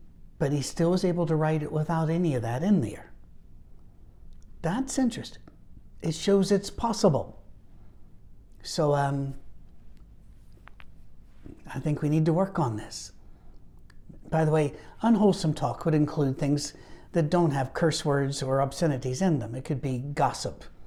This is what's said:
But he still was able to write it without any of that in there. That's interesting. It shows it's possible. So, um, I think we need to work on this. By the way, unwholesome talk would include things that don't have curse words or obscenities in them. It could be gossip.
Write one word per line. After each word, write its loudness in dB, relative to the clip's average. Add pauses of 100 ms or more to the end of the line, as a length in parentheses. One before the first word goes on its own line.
(400)
But 2
he 0
still 2
was 2
able 2
to 2
write 2
it -6
without 0
any 2
of -2
that -2
in 6
there. -6 (1500)
That's -2
interesting. -2 (600)
It 0
shows 4
it's 4
possible. 2 (1200)
So, 0
um, 0 (2500)
I -6
think 0
we 2
need 4
to 4
work 0
on 0
this. -12 (1200)
By 4
the 4
way, 2 (280)
unwholesome 4
talk -2
would 4
include 2
things 0 (400)
that 2
don't 4
have 0
curse 0
words 0
or 2
obscenities 0
in 4
them. -6
It -8
could -2
be -2
gossip. -2 (240)